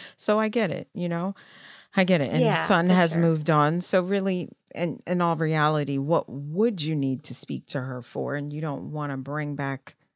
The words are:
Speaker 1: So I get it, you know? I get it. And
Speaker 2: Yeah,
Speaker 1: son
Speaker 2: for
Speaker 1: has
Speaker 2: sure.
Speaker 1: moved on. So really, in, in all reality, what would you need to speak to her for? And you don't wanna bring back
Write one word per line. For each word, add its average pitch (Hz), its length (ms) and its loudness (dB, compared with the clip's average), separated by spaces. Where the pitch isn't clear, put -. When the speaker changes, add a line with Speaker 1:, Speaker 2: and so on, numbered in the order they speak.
Speaker 1:
So 214 220 0
I 220 100 0
get 214 220 0
it, - 240 -8
you 175 160 -4
know? 175 240 -4
I 190 100 4
get 175 180 4
it. 120 80 -2
And - 120 2
Speaker 2:
Yeah, 160 240 4
Speaker 1:
son 180 220 4
Speaker 2:
for 180 60 6
Speaker 1:
has 170 180 6
Speaker 2:
sure. 165 80 2
Speaker 1:
moved 160 300 2
on. 151 320 4
So 185 180 2
really, 190 480 -2
in, 165 320 -4
in 180 140 0
all 170 160 2
reality, 151 640 2
what 147 320 0
would 160 500 -2
you 156 160 -2
need 135 280 -2
to 175 100 -12
speak 139 320 -10
to 139 140 -6
her 127 200 -8
for? 131 340 -6
And 147 180 -6
you 151 100 -8
don't 147 300 -8
wanna 143 260 -6
bring 147 380 -6
back 139 400 -8